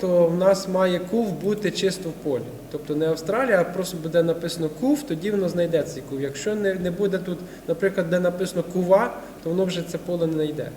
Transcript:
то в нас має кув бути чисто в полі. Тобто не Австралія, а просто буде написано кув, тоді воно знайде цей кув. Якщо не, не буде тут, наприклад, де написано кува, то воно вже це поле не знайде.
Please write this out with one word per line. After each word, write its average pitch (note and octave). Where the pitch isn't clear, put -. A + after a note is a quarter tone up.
то F3
в E3+
нас F#3+
має F#3
кув A3
бути F3+
чисто F3+
в D#3
полі. C3
Тобто D3+
не D#3+
Австралія, G3+
а E3+
просто F#3
буде E3
написано E3
кув, C#4+
тоді E3+
воно F#3+
знайде E3
цей C3
кув. C3+
Якщо C#3
не, G3+
не F3+
буде F#3
тут, F3
наприклад, F3
де F3+
написано F3+
кува, F#3+
то E3
воно F#3
вже E3+
це E3
поле E3+
не D#3+
знайде. D3+